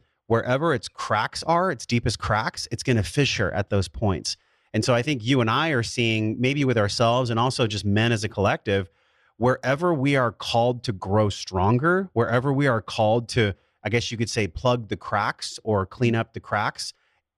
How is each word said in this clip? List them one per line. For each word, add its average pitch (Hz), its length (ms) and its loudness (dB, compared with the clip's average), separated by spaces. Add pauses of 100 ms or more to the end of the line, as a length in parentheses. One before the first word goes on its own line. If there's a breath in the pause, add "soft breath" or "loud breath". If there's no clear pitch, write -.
(280)
wherever 131 460 2
its 117 140 -4
cracks - 560 -4
are, 170 280 2
its 123 140 -8
deepest 120 340 0
cracks, 113 520 -2
it's - 120 -6
gonna 117 200 2
fissure 120 480 0
at - 180 -4
those 98 180 0
points. - 480 -4 (380)
And 107 120 0
so - 80 4
I 120 80 2
think 131 240 -4
you 131 160 2
and 113 80 0
I 143 200 0
are 127 140 0
seeing, 110 560 0
maybe 139 260 0
with 123 120 2
ourselves 117 520 2
and 113 100 0
also 127 280 0
just 101 180 -4
men 107 260 2
as 110 120 -2
a 107 60 -4
collective, 101 600 0 (480)
wherever 131 560 0
we 143 220 2
are 123 160 2
called 120 520 -2
to - 80 -4
grow 101 380 2
stronger, 123 840 0
wherever 120 380 2
we 143 160 2
are 113 140 2
called 110 480 0
to, 107 240 2 (300)
I 107 60 -2
guess 117 220 -2
you 113 60 -8
could 110 120 -2
say, 107 180 -2
plug 123 420 -2
the 104 80 -6
cracks - 640 -6
or 101 220 2
clean 117 300 0
up 113 180 -2
the 104 60 -10
cracks, - 540 -4 (440)